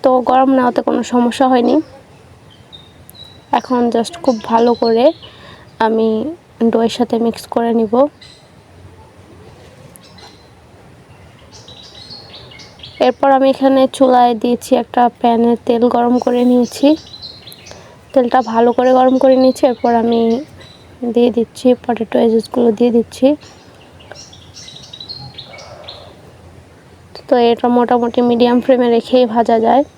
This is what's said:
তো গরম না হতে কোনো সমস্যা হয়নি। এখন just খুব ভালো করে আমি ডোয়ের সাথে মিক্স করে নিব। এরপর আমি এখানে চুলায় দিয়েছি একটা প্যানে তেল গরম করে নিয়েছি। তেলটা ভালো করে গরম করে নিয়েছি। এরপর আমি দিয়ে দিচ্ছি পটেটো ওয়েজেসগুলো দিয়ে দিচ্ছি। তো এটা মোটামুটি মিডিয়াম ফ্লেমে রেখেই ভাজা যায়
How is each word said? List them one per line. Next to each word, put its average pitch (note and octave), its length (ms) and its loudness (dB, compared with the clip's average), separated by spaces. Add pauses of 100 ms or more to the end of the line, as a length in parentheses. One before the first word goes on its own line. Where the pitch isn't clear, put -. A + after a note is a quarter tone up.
তো C4+ 80 2 (200)
গরম C4 260 2
না C4 100 2
হতে A#3+ 220 0
কোনো A#3+ 120 -2 (120)
সমস্যা B3 400 0
হয়নি। B3 220 2 (1800)
এখন B3 220 -2 (140)
just A#3 200 -2 (100)
খুব B3 120 0 (140)
ভালো A#3 240 2
করে A#3 320 0 (800)
আমি A3 220 0 (640)
ডোয়ের A3+ 260 -4
সাথে A#3 180 -2 (100)
মিক্স - 180 -8 (100)
করে A#3 160 -2 (100)
নিব। G#3+ 140 -4 (4000)
এরপর B3+ 300 -2
আমি C4+ 180 2
এখানে C4+ 280 2 (100)
চুলায় B3 420 2
দিয়েছি A#3+ 420 -4
একটা A#3+ 260 -2 (180)
প্যানে A#3 320 2 (140)
তেল A#3 220 0
গরম A#3+ 260 0 (100)
করে B3 260 0
নিয়েছি। B3 380 0 (1200)
তেলটা B3+ 260 2 (140)
ভালো A#3 200 2
করে B3 200 0
গরম B3+ 300 4
করে C4 200 4
নিয়েছি। C4 280 2
এরপর A#3+ 220 -2 (100)
আমি A#3 180 0 (960)
দিয়ে A#3+ 220 4
দিচ্ছি - 300 -4 (160)
পটেটো A3+ 360 -6
ওয়েজেসগুলো A#3 500 0 (100)
দিয়ে A#3+ 180 2
দিচ্ছি। A#3 300 -2 (4000)
তো C4+ 60 2 (160)
এটা A#3 180 -2
মোটামুটি A#3+ 520 0 (100)
মিডিয়াম A#3+ 340 2
ফ্লেমে B3 320 2
রেখেই B3+ 300 0
ভাজা A#3 320 0
যায় A#3 240 2 (160)